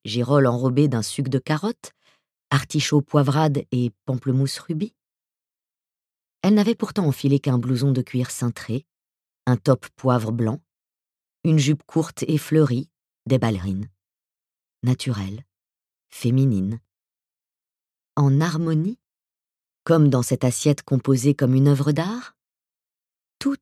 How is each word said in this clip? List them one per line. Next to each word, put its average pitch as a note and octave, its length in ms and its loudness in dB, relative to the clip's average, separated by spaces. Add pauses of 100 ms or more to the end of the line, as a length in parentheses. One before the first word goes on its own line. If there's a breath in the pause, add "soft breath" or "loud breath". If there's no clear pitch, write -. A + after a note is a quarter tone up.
girolles B2 440 2
enrobées B2+ 400 0
d'un A#2 140 -2
suc B2 260 -6
de C3+ 100 -2
carotte, D#3 540 -6 (580)
artichaut C#3+ 500 0
poivrade C#3+ 680 0
et B2 220 -2 (140)
pamplemousse C3+ 520 -2
rubis ? D#3+ 380 -8 (1500)
Elle G3 120 4
n'avait G#3 200 2
pourtant - 320 -4
enfilé C#3 320 0
qu'un B2+ 200 0
blouson B2+ 340 0
de B2+ 100 0
cuir B2 300 -6
cintré, A#2+ 520 -6 (600)
un B2 100 2
top - 380 0
poivre A#2+ 380 -2
blanc, A#2 280 -4 (840)
une D#3+ 160 4
jupe D3 240 0
courte - 400 -4
et D#3 140 -2
fleurie, C#3+ 520 0 (340)
des B2+ 140 2
ballerines. G2 500 -4 (960)
Naturelle, A2+ 640 -4 (600)
féminine. A#2 720 0 (1400)
En C#3 240 4
harmonie, D#3+ 580 -2 (840)
comme D#3 240 6
dans B2 140 4
cette - 200 -2
assiette C#3 400 0
composée C3+ 540 0
comme C3 180 2
une C#3 140 4
œuvre C#3+ 240 2
d'art ? G3 440 -6 (1000)
Tout C#4 240 -4